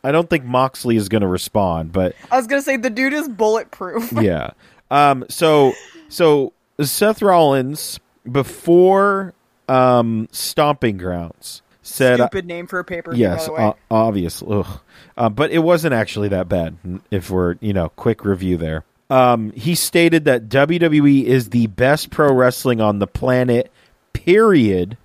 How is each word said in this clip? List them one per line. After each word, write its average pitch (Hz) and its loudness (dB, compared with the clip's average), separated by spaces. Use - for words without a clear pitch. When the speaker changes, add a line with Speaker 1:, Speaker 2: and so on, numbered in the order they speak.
Speaker 1:
I 135 -2
don't 165 0
think 143 -14
Moxley 127 0
is 101 -2
gonna 104 0
respond, 87 -2
but 92 -2
Speaker 2:
I 254 2
was 240 -2
gonna 277 -2
say, 269 -2
the 240 -4
dude 262 -2
is 302 -6
bulletproof. 220 -4
<laughs> - -2
Speaker 1:
Yeah. 82 0
Um, 139 2
so, 151 2
so 147 0
Seth 208 -2
Rollins, 147 0
before, 185 2
um, 120 2
Stomping 139 -2
Grounds, 90 -10
said, 123 2
Speaker 2:
Stupid 175 -2
name 175 -12
for 190 -8
a 175 -8
pay-per-view, 170 -8
Speaker 1:
yes, 90 0
Speaker 2:
by 156 -10
the - -6
way. 113 0
Speaker 1:
o-, - -6
obvious. 104 -2
Ugh. 98 -6
Uh, 117 0
but 123 -2
it 165 0
wasn't 160 2
actually 104 -2
that 92 -2
bad, 85 -4
n-, 90 -10
if 95 -6
we're, 90 0
you 104 -4
know, 85 -2
quick - -4
review 92 0
there. 80 -6
Um, 120 2
he 156 -4
stated 165 2
that 120 0
W 143 2
W 151 4
E 135 4
is 120 2
the 117 2
best 127 0
pro 147 2
wrestling 127 2
on 104 2
the 98 -2
planet, 127 0
period. 120 2